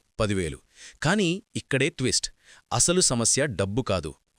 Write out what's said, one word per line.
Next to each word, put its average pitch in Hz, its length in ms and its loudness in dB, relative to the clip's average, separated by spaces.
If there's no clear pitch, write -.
పదివేలు. 95 420 -2
కానీ 185 280 2
ఇక్కడే - 340 0
ట్విస్ట్. - 380 -2
అసలు 175 300 4
సమస్య 123 460 2
డబ్బు 101 340 -2
కాదు, 85 300 -4